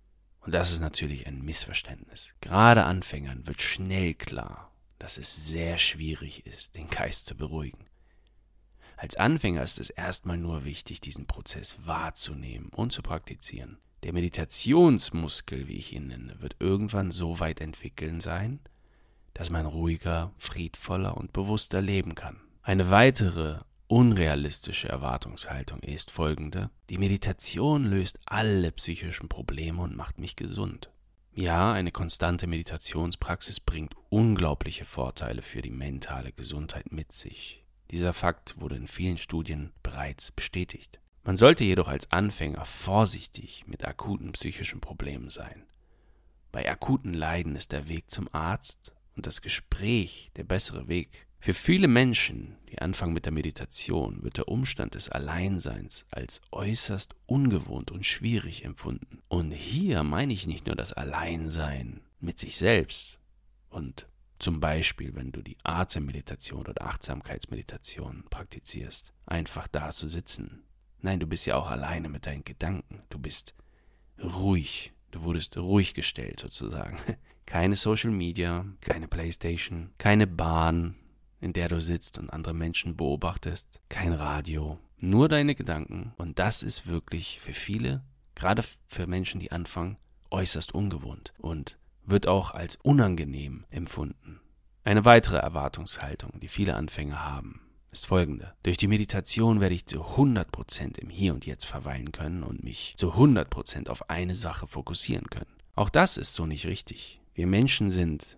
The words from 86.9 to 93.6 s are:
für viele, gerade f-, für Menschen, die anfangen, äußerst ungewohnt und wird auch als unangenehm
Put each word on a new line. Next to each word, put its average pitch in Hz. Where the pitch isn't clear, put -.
für 67
viele, 123
gerade 101
f-, -
für -
Menschen, 90
die -
anfangen, 87
äußerst 92
ungewohnt 82
und 78
wird 98
auch 92
als -
unangenehm 80